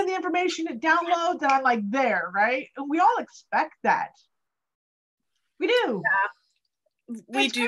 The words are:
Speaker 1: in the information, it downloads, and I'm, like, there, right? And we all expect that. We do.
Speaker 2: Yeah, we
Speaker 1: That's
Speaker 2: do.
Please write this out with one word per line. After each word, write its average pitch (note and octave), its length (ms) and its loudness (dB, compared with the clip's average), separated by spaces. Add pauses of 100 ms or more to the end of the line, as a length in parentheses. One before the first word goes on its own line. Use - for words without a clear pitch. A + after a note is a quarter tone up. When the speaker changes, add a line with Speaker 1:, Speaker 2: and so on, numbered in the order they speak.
Speaker 1:
in F#4 60 0
the F#4 80 -2
information, F4 520 -2
it B3+ 140 -10
downloads, E4+ 600 0
and C#4 120 2
I'm, C4+ 100 2
like, A3+ 260 0
there, G3+ 460 0
right? B3 400 0
And C#4+ 140 -10
we D#4+ 100 0
all A4 180 6
expect C#4 640 -4
that. F#3 280 0 (1500)
We E4+ 100 -2
do. F#4 360 0
Speaker 2:
Yeah, - 1120 -6 (140)
we C4+ 180 0
Speaker 1:
That's A3+ 60 -4
Speaker 2:
do. A#3+ 140 -2